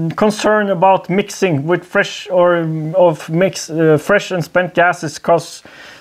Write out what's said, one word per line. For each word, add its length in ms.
concern 540
about 380
mixing 560
with 200
fresh 440
or, 380
of 320
mix, 420
uh, 280
fresh 340
and 100
spent 320
gases, 420
'cause 460